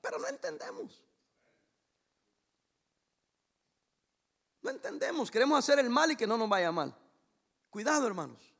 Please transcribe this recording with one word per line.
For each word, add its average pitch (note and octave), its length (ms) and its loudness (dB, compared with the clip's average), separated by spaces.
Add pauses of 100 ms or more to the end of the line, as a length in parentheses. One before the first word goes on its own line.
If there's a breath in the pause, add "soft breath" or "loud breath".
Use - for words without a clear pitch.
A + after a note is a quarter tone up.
Pero - 160 -6
no B4+ 100 -6
entendemos. - 720 -12 (3500)
No - 80 -6
entendemos. D#4+ 640 -4
Queremos C#4 280 4
hacer C#4+ 200 4
el B3+ 100 4
mal D4+ 220 4
y C#4+ 60 0
que A3 100 -2
no A3 100 0
nos A3 140 0
vaya F#3 200 2
mal. D3+ 240 -4 (760)
Cuidado, C4+ 360 0
hermanos. D#3 540 -8